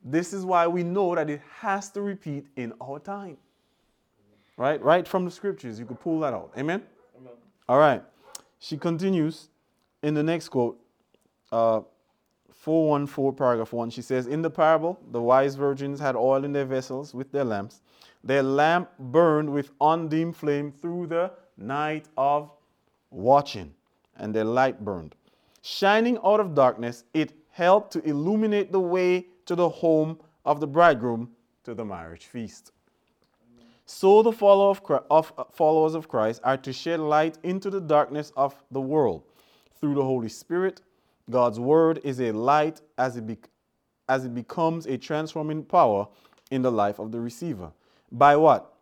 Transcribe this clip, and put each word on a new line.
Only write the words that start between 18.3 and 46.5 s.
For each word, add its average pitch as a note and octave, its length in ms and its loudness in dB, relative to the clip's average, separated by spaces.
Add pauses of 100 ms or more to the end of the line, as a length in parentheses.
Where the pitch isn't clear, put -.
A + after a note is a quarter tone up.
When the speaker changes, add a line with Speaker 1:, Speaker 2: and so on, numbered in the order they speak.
Speaker 1:
lamp D3 560 2
burned D3+ 540 2
with C#3+ 180 -4 (100)
undimmed D#3+ 540 0
flame D3 380 -4
through E3+ 360 -8
the E3+ 220 -2 (280)
night D3+ 580 -6
of C#3+ 340 0 (600)
watching, G2 640 2 (420)
and G#2+ 180 -8
their A2 100 2
light B2 380 0
burned. F2+ 320 -10 (460)
Shining A3 640 0
out G#3+ 160 4
of F#3 140 -4
darkness, A#2+ 580 2
it D#3 200 -2 (180)
helped F#3+ 420 2
to D#3 160 -6
illuminate G3+ 640 -2
the F#3+ 80 2
way F3+ 460 0 (180)
to F3 100 -4
the E3+ 140 2
home D#3+ 500 0 (280)
of D3 140 0
the D3+ 60 -4
bridegroom, B2 640 2 (340)
to A#2+ 100 -12
the A2+ 100 -10
marriage E2+ 400 -14
feast." - 480 -14 (1120)
So G3+ 380 4
the A3 100 2
follower G3+ 380 6
of G3 120 -2
Chri-, - 280 -2
of, D#3+ 260 4
uh, B2+ 140 -8
followers D#3 440 2
of D#3 140 -8
Christ A2+ 360 -2
are C3+ 120 2
to C3+ 160 -10
shed E3 280 -4
light D#3 420 0
into F#3+ 260 -6
the G3 120 -6
darkness D3+ 560 0
of C3+ 340 -2
the C3 100 -6
world C3 440 0 (500)
through C#3+ 200 -2
the C#3 80 0
Holy B2+ 280 -2
Spirit. F3+ 500 -6 (500)
God's A#2+ 280 2
word D#3+ 460 4
is C3 160 -4
a A#2 120 0
light D3 500 0 (160)
as B2+ 180 -2
it A2+ 100 -10
bec-, A2 240 -12 (580)
as C3 160 0
it A#2+ 100 -10
becomes E3 520 -4
a B2+ 120 -6
transforming D#3 640 -6
power A2 440 2 (420)